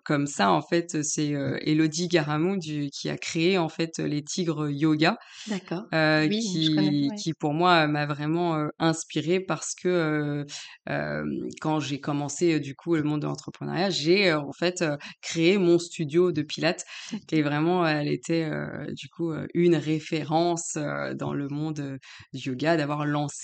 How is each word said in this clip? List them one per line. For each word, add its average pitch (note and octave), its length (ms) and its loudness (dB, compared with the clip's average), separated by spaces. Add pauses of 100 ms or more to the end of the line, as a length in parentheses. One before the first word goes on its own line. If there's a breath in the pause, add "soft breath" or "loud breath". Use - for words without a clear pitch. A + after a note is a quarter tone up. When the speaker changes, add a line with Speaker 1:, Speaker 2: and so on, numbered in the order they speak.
Speaker 1:
comme C#3+ 220 2
ça, F#3+ 260 2
en D#3+ 120 4
fait, E3+ 400 -2
c'est, D3 320 -2
euh, C3+ 260 -2
Élodie D#3 460 2
Garamond E3 500 2
du, D3 320 -4
qui - 180 -10
a D3 100 -4
créé, F3 420 2
en D#3+ 100 0
fait, E3 300 -4
les D3 240 -2
Tigres D3+ 480 -2
Yoga, D#3 460 4 (300 loud breath)
Speaker 2:
D'accord. F#3+ 360 -4 (100)
Speaker 1:
euh, D#3 340 4
Speaker 2:
Oui, G#3+ 140 0
je A#3 60 -2 (220)
Speaker 1:
qui, D#3 60 2
Speaker 2:
connais, D3+ 140 4 (200)
ouais. - 120 -6
Speaker 1:
qui, D#3+ 120 -2
pour D3 200 -2
moi, E3+ 340 4
m'a D3+ 200 0
vraiment, D#3 480 -2
euh, D3+ 120 -2 (120)
inspirée D#3+ 600 0
parce F#3 360 -6
que, - 140 -6
euh, D3+ 540 0 (460 loud breath)
euh, D3 340 -4 (380)
quand D#3 180 0
j'ai C3+ 200 -4
commencé, D3 560 0
euh, D3+ 40 2
du C3+ 160 -4
coup, E3+ 200 -2
le D3+ 80 2
monde D3+ 180 0
de D3+ 60 -2
l'entrepreneuriat, D3 640 -4
j'ai, E3+ 400 4
euh, D#3 100 2
en C#3+ 120 -8
fait, F3+ 280 -2
euh, D3 160 0 (240 loud breath)
créé E3+ 380 4
mon E3+ 180 6
studio E3+ 540 0
de D3+ 100 -2
pilates. D3+ 420 -2 (300 loud breath)
Speaker 2:
Ok. - 180 -10
Speaker 1:
Et D#3 120 4
vraiment, D#3+ 440 2
elle D3+ 200 0
était, D#3+ 380 0
euh, D3+ 480 -6
du - 140 -12
coup, E3 240 -4
euh, D3+ 220 -6
une E3+ 220 6
référence, D#3 1000 0
euh, C#3+ 360 -4
dans C#3+ 200 -4
le C#3+ 140 -4
monde, D3+ 320 -4
euh, C#3 180 -8 (360 loud breath)
du C3+ 160 -6
yoga, C#3 260 2
d'avoir D3 300 0
lancé, D3 380 0